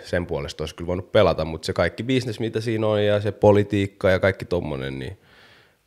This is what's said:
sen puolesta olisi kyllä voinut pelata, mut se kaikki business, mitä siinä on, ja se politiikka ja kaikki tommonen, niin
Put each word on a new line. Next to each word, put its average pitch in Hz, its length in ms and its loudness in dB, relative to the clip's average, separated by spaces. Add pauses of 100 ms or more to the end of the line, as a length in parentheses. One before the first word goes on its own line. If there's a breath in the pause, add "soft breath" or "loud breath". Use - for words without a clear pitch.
sen 87 220 -2
puolesta 78 380 -6
olisi 78 120 -8
kyllä 85 120 -10
voinut 90 240 -6
pelata, 82 340 4
mut 80 180 -8
se 92 100 -6
kaikki 90 300 -2
business, 120 360 -2
mitä 113 220 -4
siinä 110 260 -2
on, 104 180 2
ja 104 160 2
se 104 100 -2
politiikka 101 800 2
ja 92 100 4
kaikki 95 260 0
tommonen, 69 540 -6
niin 65 180 -12 (680 soft breath)